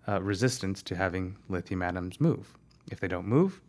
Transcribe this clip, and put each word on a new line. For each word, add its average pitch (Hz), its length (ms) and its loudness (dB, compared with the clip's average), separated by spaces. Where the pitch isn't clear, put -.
uh, 98 140 0
resistance 98 640 0
to - 100 -6
having 92 420 -2
lithium 92 340 -2
atoms 90 380 -2
move. - 360 2
If - 100 -8
they 98 80 -2
don't 90 180 -2
move, 170 420 4